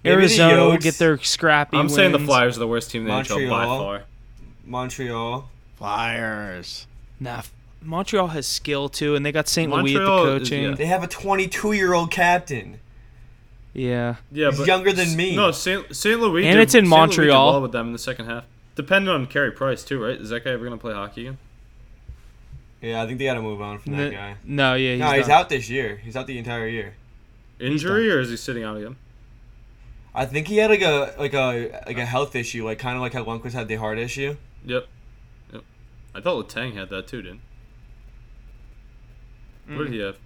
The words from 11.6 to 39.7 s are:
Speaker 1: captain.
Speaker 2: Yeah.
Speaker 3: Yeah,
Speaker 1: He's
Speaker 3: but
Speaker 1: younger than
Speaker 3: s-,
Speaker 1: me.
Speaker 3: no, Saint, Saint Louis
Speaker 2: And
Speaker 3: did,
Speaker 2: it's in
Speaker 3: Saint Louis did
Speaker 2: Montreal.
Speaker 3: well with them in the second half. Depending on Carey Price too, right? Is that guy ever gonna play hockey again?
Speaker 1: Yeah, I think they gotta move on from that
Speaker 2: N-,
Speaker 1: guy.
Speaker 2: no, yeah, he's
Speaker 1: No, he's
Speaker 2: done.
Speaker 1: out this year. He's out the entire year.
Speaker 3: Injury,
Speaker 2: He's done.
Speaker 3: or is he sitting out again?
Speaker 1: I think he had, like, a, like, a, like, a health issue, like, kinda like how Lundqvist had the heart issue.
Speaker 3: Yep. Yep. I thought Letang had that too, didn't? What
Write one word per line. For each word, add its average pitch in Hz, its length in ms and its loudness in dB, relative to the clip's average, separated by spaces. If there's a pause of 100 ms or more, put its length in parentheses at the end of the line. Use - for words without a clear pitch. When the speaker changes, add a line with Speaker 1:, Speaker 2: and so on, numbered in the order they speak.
Speaker 1:
captain. 175 720 0 (960)
Speaker 2:
Yeah. 120 400 -2 (160)
Speaker 3:
Yeah, 147 180 2
Speaker 1:
He's 143 80 0
Speaker 3:
but 175 100 -2
Speaker 1:
younger 185 240 4
than 180 180 0
Speaker 3:
s-, 160 60 0
Speaker 1:
me. 180 200 0
Speaker 3:
no, 190 160 4
Saint, - 440 -4
Saint 226 240 2
Louis 175 280 2
Speaker 2:
And 180 80 6
Speaker 3:
did, 220 80 10
Speaker 2:
it's - 100 4
in 220 120 10
Speaker 3:
Saint 175 40 4
Louis 160 80 10
did 160 220 8
Speaker 2:
Montreal. 139 320 8
Speaker 3:
well 139 100 2
with 120 100 -6
them 117 160 -4
in 117 60 -8
the 117 60 -10
second 117 260 -8
half. 117 200 -10 (280)
Depending 190 400 0
on 131 140 -2
Carey 139 240 -2
Price 135 320 -4
too, 135 180 -6
right? 117 180 -4
Is 107 100 -12
that 117 160 -8
guy 131 60 -4
ever 117 120 -6
gonna 120 140 -10
play 113 160 -10
hockey 104 340 -10
again? 135 100 -12 (1400)
Speaker 1:
Yeah, 113 220 -4
I - 20 -2
think 120 140 -8
they 135 60 -2
gotta 123 160 -2
move 107 200 -8
on 104 160 -10
from 143 200 -10
that 143 100 -4
Speaker 2:
N-, 127 60 -6
Speaker 1:
guy. 101 220 -12 (100)
Speaker 2:
no, 135 300 2
yeah, 131 180 0
he's 123 60 -2
Speaker 1:
No, 147 120 2
he's 135 160 2
Speaker 2:
done. 151 140 8
Speaker 1:
out 175 80 -6
this 120 200 -4
year. 117 340 -4
He's 110 120 -16
out 127 100 -8
the 131 140 -10
entire 113 280 -8
year. 107 280 -8 (640)
Speaker 3:
Injury, 131 140 -4
Speaker 2:
He's 151 100 -4
done. 202 340 2
Speaker 3:
or 127 40 2
is 123 100 -4
he 117 60 -8
sitting 117 260 -8
out 107 140 -8
again? 113 180 -12 (1200)
Speaker 1:
I 131 100 -2
think 151 220 -6
he 208 100 0
had, 214 120 4
like, 208 120 4
a, 147 360 2
like, 139 160 -4
a, 123 520 -2
like, 120 120 -8
a 123 80 -4
health 131 300 -4
issue, 117 300 -6
like, 110 140 -6
kinda 123 200 -6
like 123 140 -6
how 123 100 -6
Lundqvist 113 300 -8
had 117 160 -8
the 110 60 -4
heart 110 220 -6
issue. 139 380 -6 (300)
Speaker 3:
Yep. 123 220 -6 (640)
Yep. 113 100 -18 (520)
I 101 60 -12
thought 139 280 -4
Letang 120 240 -8
had 95 160 -12
that 95 180 -10
too, 120 140 -12
didn't? 92 180 -16 (2250)
What 143 100 -12